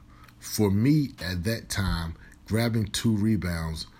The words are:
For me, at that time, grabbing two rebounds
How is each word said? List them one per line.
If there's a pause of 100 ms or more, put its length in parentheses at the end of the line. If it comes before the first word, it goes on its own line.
(400)
For
me, (120)
at
that
time, (320)
grabbing
two
rebounds (120)